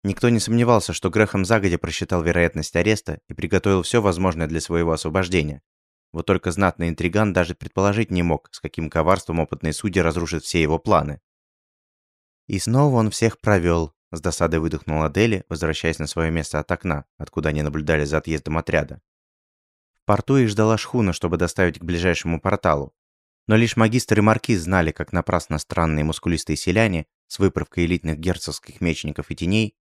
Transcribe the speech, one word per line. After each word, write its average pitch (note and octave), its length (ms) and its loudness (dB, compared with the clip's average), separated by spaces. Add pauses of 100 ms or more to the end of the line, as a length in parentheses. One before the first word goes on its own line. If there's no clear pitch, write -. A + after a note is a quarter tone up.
Никто G2 240 0
не A#2 100 4
сомневался, A#2 540 2
что F2 180 -2
Грэхэм G2+ 340 0
загодя F#2+ 340 2
просчитал E2+ 440 -4
вероятность E2+ 540 0
ареста F2 500 -2
и - 80 -16
приготовил F#2+ 480 0
все A#2 180 2
возможное F2 460 0
для D#2 140 -4
своего E2+ 320 -2
освобождения. D#2+ 720 -2 (540)
Вот E2 80 -6
только F2+ 260 0
знатный F2 380 0
интриган F2+ 460 0
даже F2 200 0
предположить G2+ 560 -2
не F2+ 120 0
мог, D#2+ 280 -2
с - 100 -20
каким D#2 280 -8
коварством E2+ 520 0
опытные D#2 340 -4
судьи F#2+ 260 -2
разрушат E2 440 -2
все E2+ 180 0
его D#2 160 2
планы. D#2 420 0 (1300)
«И G2 120 -4
снова C3 380 2
он A2 140 2
всех - 280 0
провел», E2+ 540 2 (180)
с D#2+ 120 -10
досадой E2 380 0
выдохнула D#2 460 -2
Адели, F#2+ 440 0
возвращаясь D#2+ 480 -2
на D2+ 80 -6
свое D#2+ 240 -2
место D#2 280 -2
от D2+ 140 -4
окна, D#2 320 -4 (140)
откуда D#2 320 -4
они D2+ 100 -2
наблюдали D2+ 440 0
за D2+ 120 -2
отъездом D2+ 400 -4
отряда. D2 460 -2 (880)
В - 140 -20
порту A2 320 2
их A#2+ 100 4
ждала G#2+ 300 2
шхуна, G#2+ 340 0
чтобы E2+ 240 -2
доставить E2+ 440 0
к F2 40 -14
ближайшему E2+ 560 0
порталу. D#2+ 540 0 (520)
Но G#2+ 100 4
лишь A2+ 200 2
магистр A2+ 420 2
и G2+ 40 4
маркиз A2 400 2
знали, E2+ 300 2
как - 200 -8
напрасно E2+ 460 -2
странные D#2 460 0
мускулистые D#2 520 -2
селяне F#2+ 500 0 (200)
с - 120 -14
выправкой F2 460 0
элитных E2 340 -2
герцогских - 600 -6
мечников D2+ 500 -4
и D2 60 -8
теней G#2 440 -2